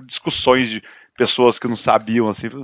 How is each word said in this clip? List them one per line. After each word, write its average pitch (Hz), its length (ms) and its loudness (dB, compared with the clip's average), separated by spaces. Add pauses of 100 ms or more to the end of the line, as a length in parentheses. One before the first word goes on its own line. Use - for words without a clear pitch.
discussões 127 640 0
de 110 140 -8 (340)
pessoas 120 400 2
que 127 100 -6
não 117 80 -4
sabiam, 110 540 0
assim, 110 180 -6 (160)